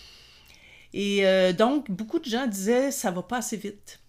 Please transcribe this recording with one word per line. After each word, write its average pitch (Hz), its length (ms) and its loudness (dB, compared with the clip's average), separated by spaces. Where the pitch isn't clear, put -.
Et, 202 340 0
euh, 190 260 6
donc, 240 380 2
beaucoup 214 280 -4
de 330 60 -10
gens 247 220 -4
disaient, « 233 440 0
Ça 226 200 -4
va 180 120 -4
pas 175 160 -6
assez - 180 -6
vite. » - 520 -12